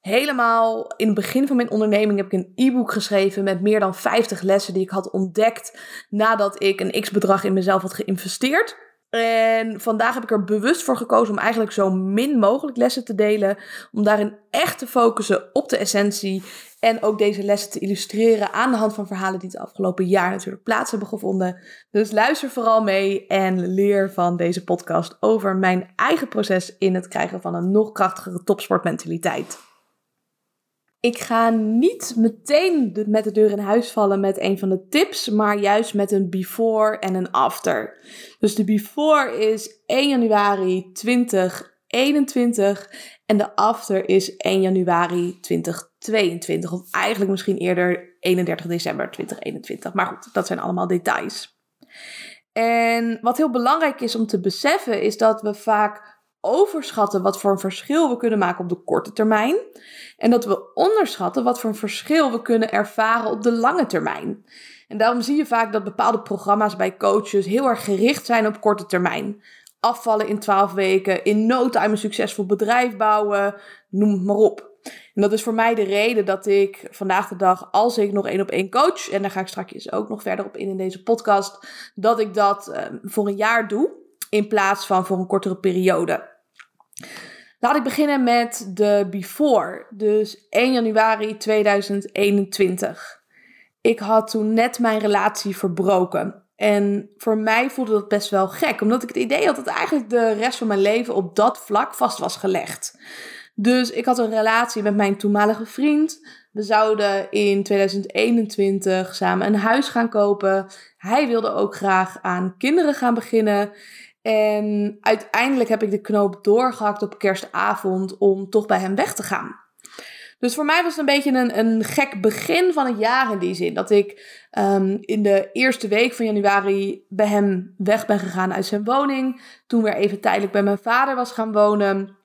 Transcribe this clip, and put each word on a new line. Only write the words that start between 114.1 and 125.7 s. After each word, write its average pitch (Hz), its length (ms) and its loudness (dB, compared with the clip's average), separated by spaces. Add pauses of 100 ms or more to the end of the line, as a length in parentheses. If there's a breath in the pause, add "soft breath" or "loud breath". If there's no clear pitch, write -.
En 208 760 0
uiteindelijk 233 680 0
heb 220 140 0
ik 208 80 -2
de 208 100 -2
knoop 202 440 0
doorgehakt 214 580 2
op 202 160 -8
kerstavond 190 1000 -2
om 196 320 2
toch 208 160 2
bij 202 120 2
hem 190 160 -2
weg 277 200 -2
te - 80 -10
gaan. - 340 -8 (840 loud breath)
Dus 240 160 -2
voor 302 100 -2
mij 320 180 2
was 339 140 -2
het 311 40 -6
een 285 140 2
beetje 285 180 2
een, 247 260 0
een 220 260 2
gek - 360 -2
begin 320 520 0
van 285 140 0
het 233 120 -4
jaar 233 340 0
in 202 60 -4
die 180 160 -2
zin. 170 200 -4
Dat 190 160 -4
ik, - 600 0
ehm, 196 500 2
in 214 220 -2
de 196 300 2
eerste 247 360 0